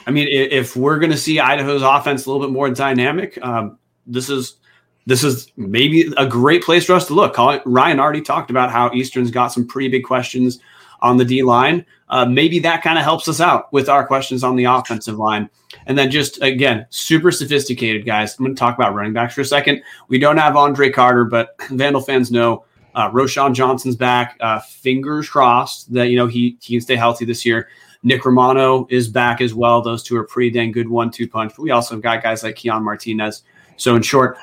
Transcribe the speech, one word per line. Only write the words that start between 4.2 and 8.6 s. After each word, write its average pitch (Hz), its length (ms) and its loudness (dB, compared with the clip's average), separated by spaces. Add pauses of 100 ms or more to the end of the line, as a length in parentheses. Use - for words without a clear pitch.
is, 131 280 -6 (480)
this 123 180 2
is 127 320 -2
maybe 147 600 0
a 135 100 2
great 135 360 2
place 170 220 2
for 180 80 2
us 180 160 2
to 143 60 -4
look. 175 200 2
Colin, 131 300 2
Ryan 135 340 2
already 147 240 0
talked 147 280 -4
about 127 200 0